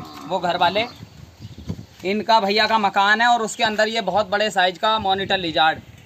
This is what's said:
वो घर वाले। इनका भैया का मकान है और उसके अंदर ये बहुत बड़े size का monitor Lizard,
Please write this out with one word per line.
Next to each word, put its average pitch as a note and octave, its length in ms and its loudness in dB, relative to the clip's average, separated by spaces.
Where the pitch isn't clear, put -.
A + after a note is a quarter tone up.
वो F3+ 120 -4
घर F3 180 -2
वाले। F#3 280 2
इनका G#3+ 340 2
भैया G#3 280 2
का A3 100 2
मकान G3+ 440 2
है A#3+ 60 4
और A#3+ 140 4
उसके A3 220 -4
अंदर G#3+ 240 0
ये A3+ 140 -2
बहुत F#3+ 280 -2
बड़े G#3 220 0
size F#3 260 2
का A3 220 0
monitor G3 380 0
Lizard, D#3+ 420 2